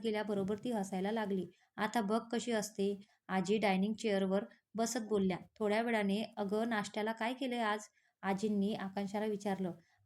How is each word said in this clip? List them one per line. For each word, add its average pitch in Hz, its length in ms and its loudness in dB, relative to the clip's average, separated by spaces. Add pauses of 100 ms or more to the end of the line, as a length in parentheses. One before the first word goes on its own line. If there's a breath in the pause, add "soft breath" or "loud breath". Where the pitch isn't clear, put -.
गेल्याबरोबर 208 540 0
ती 247 160 -4
हसायला 196 400 -2
लागली. 196 340 0 (300 loud breath)
"आता 214 260 0
बघ 214 180 2 (120)
कशी 233 200 -2
असते." 202 420 0 (340 loud breath)
आजी 190 300 2
डायनिंग 202 360 2
चेअरवर 196 500 2 (300 loud breath)
बसत 226 340 -2
बोलल्या. 190 280 2 (220)
थोड्या 214 240 2
वेळाने, 214 400 2 (140)
"अगं, 214 320 0
नाश्त्याला 214 460 -2
काय 226 200 -2
केलंय 247 300 -2
आज?" 214 240 0 (340 soft breath)
आजींनी 202 540 2
आकांक्षाला 202 500 -4
विचारलं. 196 460 -2 (340 loud breath)